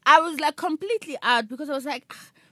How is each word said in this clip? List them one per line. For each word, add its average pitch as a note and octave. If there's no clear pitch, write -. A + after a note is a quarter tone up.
I D#4
was, D#4+
like, D4+
completely F4
out A#3
because C#4
I -
was C4+
like, B3+
"Ah, -